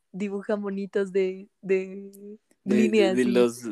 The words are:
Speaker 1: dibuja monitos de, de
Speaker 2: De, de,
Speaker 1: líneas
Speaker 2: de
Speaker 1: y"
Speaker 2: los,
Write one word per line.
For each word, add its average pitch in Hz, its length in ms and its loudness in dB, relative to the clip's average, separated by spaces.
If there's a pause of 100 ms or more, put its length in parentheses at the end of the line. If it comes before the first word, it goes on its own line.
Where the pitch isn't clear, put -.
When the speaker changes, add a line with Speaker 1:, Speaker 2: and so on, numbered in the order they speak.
(120)
Speaker 1:
dibuja 202 440 -4
monitos 196 560 -4
de, 190 360 -2 (140)
de 196 760 -6 (260)
Speaker 2:
De, 214 260 2
de, 214 180 4
Speaker 1:
líneas 120 60 0
Speaker 2:
de 127 120 2
Speaker 1:
y" - 0 -
Speaker 2:
los, 120 460 2